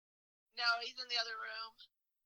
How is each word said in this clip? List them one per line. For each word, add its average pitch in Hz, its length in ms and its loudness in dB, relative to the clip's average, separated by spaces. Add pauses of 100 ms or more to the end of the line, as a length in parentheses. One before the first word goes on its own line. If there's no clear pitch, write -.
(580)
No, 240 60 2 (180)
he's 254 180 -8
in 247 80 -10
the 240 100 2
other 226 220 0
room. 220 240 -6 (640)